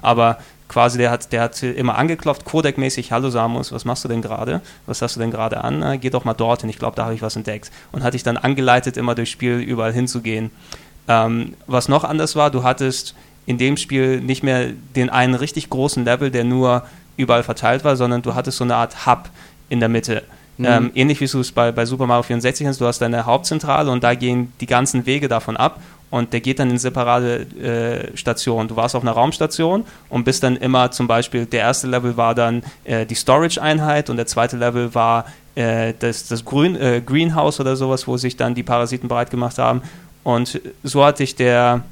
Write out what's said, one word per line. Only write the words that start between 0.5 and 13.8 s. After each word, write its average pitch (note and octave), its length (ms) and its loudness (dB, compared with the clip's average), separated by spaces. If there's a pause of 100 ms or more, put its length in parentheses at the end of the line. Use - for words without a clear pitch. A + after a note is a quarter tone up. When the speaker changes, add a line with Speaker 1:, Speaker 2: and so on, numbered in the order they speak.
Speaker 1:
quasi A#2+ 280 2
der B2 140 2
hat, - 220 -4
der A#2 80 0
hat A#2 220 -4
immer B2 340 -2
angeklopft, D#3 480 -2
Codec-mäßig, C#3 680 -2
„Hallo B2+ 180 0
Samus, A#2+ 440 -2
was A2+ 100 -8
machst A#2+ 220 -6
du - 20 -6
denn A#2 140 -2
gerade? A#2 400 -4 (240)
Was - 160 -6
hast A#2+ 160 -4
du - 20 -10
denn A2+ 100 0
gerade A2+ 360 -4
an? C#3+ 180 -2
Äh, C#3 140 -2
geh B2+ 120 -4
doch B2+ 140 -2
mal A2+ 100 -2
dorthin, A2+ 360 -2
ich G#2+ 100 -10
glaub, C#3 160 -4
da A2+ 120 -4
hab A2+ 40 -4
ich A2+ 100 -6
was A2 140 -6
entdeckt.“ G#2+ 360 -8 (200)
Und C3+ 120 -6
hat B2 100 0
dich B2 100 -4
dann A#2+ 140 0
angeleitet, B2+ 580 2
immer A#2+ 180 -2
durchs A#2 180 -4
Spiel A#2+ 280 -2
überall A2+ 320 -2
hinzugehen. A2+ 580 -2 (600)
Ähm, A#2 460 2 (120)
was B2+ 220 0
noch D3 160 4
anders D#3 320 -2
war, D3 140 4
du B2+ 120 -2
hattest B2+ 520 -2 (300)
in B2 120 -2
dem C3 180 2
Spiel C3 460 0